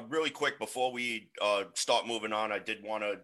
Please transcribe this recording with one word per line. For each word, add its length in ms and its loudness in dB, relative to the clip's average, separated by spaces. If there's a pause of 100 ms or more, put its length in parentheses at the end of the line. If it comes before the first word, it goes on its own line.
really 220 2
quick 260 0
before 340 0
we, 380 -4 (100)
uh, 260 4 (100)
start 320 2
moving 260 -2
on, 180 2
I 60 2
did 260 -6
wanna 400 0